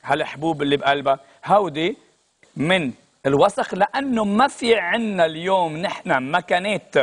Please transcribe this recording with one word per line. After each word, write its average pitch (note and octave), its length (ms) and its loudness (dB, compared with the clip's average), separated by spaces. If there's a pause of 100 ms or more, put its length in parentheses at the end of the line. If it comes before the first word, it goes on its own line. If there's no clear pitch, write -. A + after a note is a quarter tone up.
هالحبوب D3 580 -2
اللي C#3+ 160 2
بقلبها، C#3 420 0 (260)
هودي E3+ 520 0 (580)
من D#3+ 360 0 (340)
الوسخ، D#3+ 480 2
لانه A3+ 500 -2
ما G#3 240 2
في A#3+ 280 0
عنا G3 500 0
اليوم E3 520 -2
نحن D#3 540 -2
مكانات F3+ 720 -2